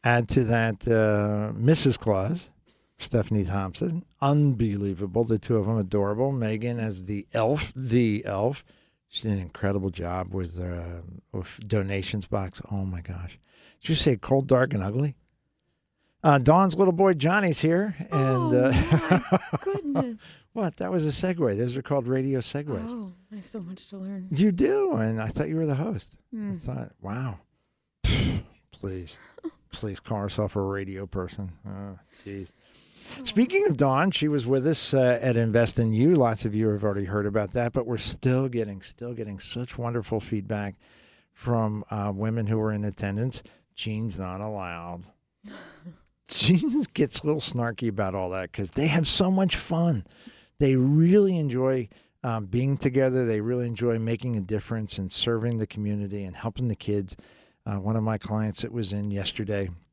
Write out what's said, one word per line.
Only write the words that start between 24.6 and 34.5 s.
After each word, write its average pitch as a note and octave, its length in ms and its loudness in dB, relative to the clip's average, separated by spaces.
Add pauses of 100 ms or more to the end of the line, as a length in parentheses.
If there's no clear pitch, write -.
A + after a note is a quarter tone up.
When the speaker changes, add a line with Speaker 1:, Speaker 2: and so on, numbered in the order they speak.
Speaker 1:
and A2 220 0
I A2 80 -4
thought D3+ 220 -4
you D#3 60 -4
were D#3+ 100 0
the D3 100 0
host. E3+ 400 -6 (160)
Speaker 2:
Hmm. G#3 200 -8
Speaker 1:
I - 20 -4
thought, C3+ 380 -8 (100)
wow. G#2 380 -6 (680)
<sighs> - 680 -2
Please. F#2 460 -10 (540)
Please G2+ 280 -8
call G#2+ 200 -6
herself G2+ 360 -2
a G2+ 60 0
radio G2 460 -4
person. F#2 440 -8 (160)
Oh, G2 300 -12 (260)
jeez. G2 280 -12 (680)
Speaker 2:
Oh. C4+ 40 -14
Speaker 1:
Speaking B3+ 440 2
of D3+ 100 2
Dawn, C#3+ 340 4
she - 160 0
was C#3+ 180 0
with C3 220 2